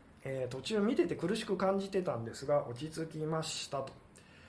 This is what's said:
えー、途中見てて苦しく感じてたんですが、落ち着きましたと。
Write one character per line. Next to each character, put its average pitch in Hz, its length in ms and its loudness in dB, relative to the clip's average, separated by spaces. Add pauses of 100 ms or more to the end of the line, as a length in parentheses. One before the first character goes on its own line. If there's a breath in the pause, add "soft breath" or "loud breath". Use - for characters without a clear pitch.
(240)
え 131 240 -2
ー、 120 40 -10
途 131 100 -6
中 214 180 0
見 220 160 4
て 330 100 6
て 170 100 0
苦 185 200 2
し - 80 -2
く 190 120 0
感 196 220 4
じ 196 120 -4
て 190 120 2
た 147 140 0
ん 117 80 -4
で 113 100 -6
す - 120 -10
が、 143 200 4
落 120 120 -6
ち 151 100 -6
着 160 180 -6
き 160 120 -8
ま 156 240 0
し - 280 -6
た 139 80 -4
と。 - 140 -6 (560 loud breath)